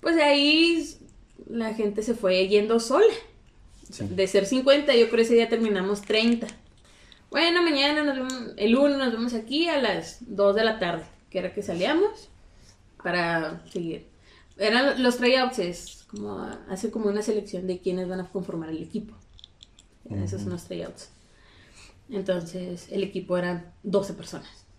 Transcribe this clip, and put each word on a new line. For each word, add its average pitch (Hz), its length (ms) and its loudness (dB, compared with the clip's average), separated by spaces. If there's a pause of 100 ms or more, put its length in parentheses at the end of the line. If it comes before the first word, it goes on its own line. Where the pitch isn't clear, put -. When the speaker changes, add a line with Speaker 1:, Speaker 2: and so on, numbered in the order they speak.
Speaker 1:
Pues 330 160 0
de 311 60 4
ahí 302 720 4 (520)
la 220 240 -4
gente 214 300 -2
se 233 100 -2
fue 190 340 2
yendo 208 320 4
sola. 339 340 4 (760)
Speaker 2:
Sí. - 200 -10
Speaker 1:
De 190 180 0
ser 196 180 4
cincuenta, 269 500 4
yo 226 140 6
creo 226 140 4
ese 226 100 2
día 233 160 6
terminamos 208 540 0
treinta. 226 440 2 (800)
"Bueno, 339 320 2
mañana 294 420 2
nos 277 120 0
vemos, 254 420 -8
el 220 140 2
lunes 277 260 4
nos 262 140 0
vemos 233 220 -4
aquí 254 340 -2
a 302 140 0
las 180 400 -4
dos 202 340 2
de 220 80 2
la 220 160 0
tarde", 170 240 -4 (260)
que 190 100 -6
era 180 140 -8
que 202 80 -8
salíamos 269 680 -2 (760)
para 170 580 -2 (120)
seguir. 165 320 -8 (520)
Eran 247 440 2
los 247 160 2
tryouts, 254 420 2
es - 480 -8
como 208 320 -10 (300)
hacer 190 220 -6
como 220 180 -2
una 208 140 -2
selección 202 420 -4
de 185 140 -4
quiénes 180 280 -4
van 185 120 -6
a 180 100 -10
conformar 170 400 -8
el 160 140 -8
equipo. - 320 -10 (1080)
Esos 185 180 -6
son - 0 -
Speaker 2:
Ujú. - 100 -8
Speaker 1:
los 175 140 -10
tryouts. - 440 -12 (1000)
Entonces, 180 840 -6
el 196 120 -2
equipo 180 340 -4
eran 180 280 -4 (180)
doce 190 300 -2
personas. - 360 -16 (300)